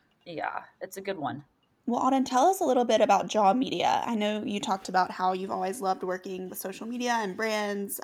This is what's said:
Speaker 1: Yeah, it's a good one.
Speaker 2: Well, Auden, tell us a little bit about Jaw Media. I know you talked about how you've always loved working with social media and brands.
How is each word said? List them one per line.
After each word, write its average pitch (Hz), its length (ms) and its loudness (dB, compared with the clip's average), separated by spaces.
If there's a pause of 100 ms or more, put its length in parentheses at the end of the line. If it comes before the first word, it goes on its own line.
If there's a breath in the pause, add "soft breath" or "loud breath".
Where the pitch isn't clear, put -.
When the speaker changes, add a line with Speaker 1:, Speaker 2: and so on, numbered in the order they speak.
(240)
Speaker 1:
Yeah, - 400 -8 (160)
it's - 160 -12
a 196 60 -12
good 196 160 -6
one. 143 260 -8 (420)
Speaker 2:
Well, 240 140 -2
Auden, 262 240 2
tell 254 220 4
us 381 140 4
a 359 40 0
little 254 220 4
bit 220 160 4
about 196 240 4
Jaw 202 260 4
Media. - 540 2
I 233 80 -2
know 214 280 -2
you 202 180 -4
talked 196 280 -4
about 185 220 2
how 185 240 0
you've 190 160 -6
always 190 320 -4
loved 190 200 -2
working 185 460 -6
with 190 100 -14
social 190 280 -10
media 240 280 -2
and 202 220 -2
brands. 208 680 -4